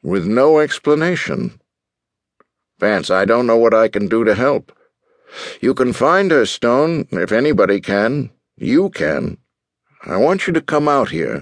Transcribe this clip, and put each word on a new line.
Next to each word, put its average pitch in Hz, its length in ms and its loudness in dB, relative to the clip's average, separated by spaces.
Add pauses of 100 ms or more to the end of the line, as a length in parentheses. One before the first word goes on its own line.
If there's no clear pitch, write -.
with 85 240 -4
no 135 340 4
explanation." 151 1000 -2 (1200)
"Vance, 98 320 -2
I 95 140 2
don't 117 220 2
know 117 100 4
what 117 160 4
I 110 160 4
can 101 180 -4
do 113 160 0
to 107 100 2
help." 127 380 -2 (880)
"You 127 140 0
can 123 180 0
find 180 400 2
her, 135 140 4
Stone, 135 480 0 (180)
if 90 220 -4
anybody 104 480 2
can. 117 500 -2 (240)
You 294 340 0 (120)
can. 76 220 -2 (840)
I 87 100 -6
want 156 320 0
you 180 60 -2
to 147 200 -4
come 147 140 0
out 135 220 0
here." 73 320 -4